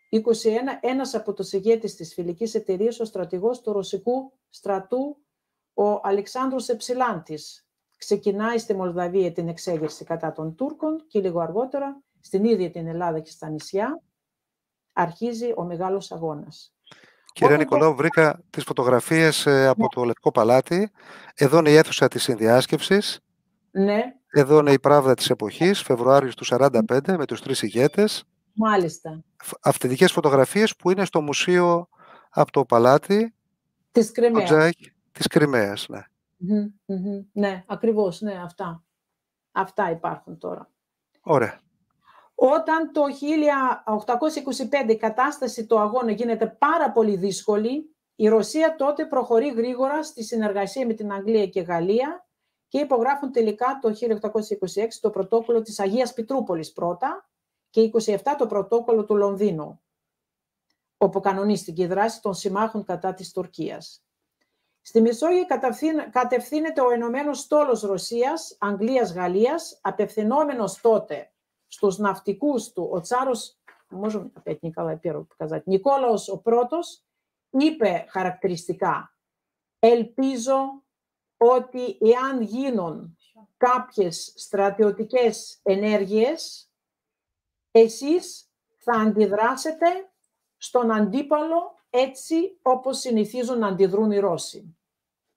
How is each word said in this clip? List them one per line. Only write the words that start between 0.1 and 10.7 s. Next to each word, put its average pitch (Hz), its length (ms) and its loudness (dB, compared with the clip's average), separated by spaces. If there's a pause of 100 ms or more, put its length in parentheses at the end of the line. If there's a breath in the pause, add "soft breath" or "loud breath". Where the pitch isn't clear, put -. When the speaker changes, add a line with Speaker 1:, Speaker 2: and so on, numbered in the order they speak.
Speaker 1:
ένα, 254 320 -4
ένας 262 340 -4
από 208 180 -6
τους 190 180 -10
ηγέτες 220 440 -2
της 160 180 -16
φιλικής 175 420 -6
εταιρείας, 214 440 -2
ο 226 60 -4
στρατηγός 202 560 -4
του 214 100 -6
ρωσικού 208 640 -4 (160)
στρατού, 240 680 -6 (560)
ο 208 300 0
Αλεξάνδρος 247 640 -2
Εψηλάντης, 220 1000 -6 (280)
ξεκινάει 208 600 -2
στη 220 160 -2
Μολδαβία 180 580 -2
την 170 160 -6
εξέγερση 160 580 -6
κατά 165 260 -6
των 160 240 -8
Τούρκων 311 520 -6